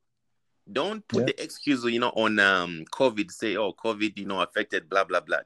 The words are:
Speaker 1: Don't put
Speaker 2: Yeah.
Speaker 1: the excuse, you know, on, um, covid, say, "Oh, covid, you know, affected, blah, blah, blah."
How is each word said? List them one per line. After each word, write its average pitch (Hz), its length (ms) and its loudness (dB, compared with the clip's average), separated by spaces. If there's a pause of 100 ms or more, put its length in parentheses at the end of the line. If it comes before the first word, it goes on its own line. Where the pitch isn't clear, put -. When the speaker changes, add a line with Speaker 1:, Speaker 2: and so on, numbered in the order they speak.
(720)
Speaker 1:
Don't 190 380 -4
put - 120 0
Speaker 2:
Yeah. 123 80 0
Speaker 1:
the - 140 -4
excuse, 139 420 -2
you 117 140 0
know, 123 120 2
on, 110 280 2
um, 90 540 4
covid, 107 400 0
say, 107 240 -2
"Oh, 101 160 -2
covid, 107 460 -2
you 98 80 -8
know, 95 160 0
affected, 90 480 -4
blah, 95 140 0
blah, 90 160 0
blah." 80 260 -2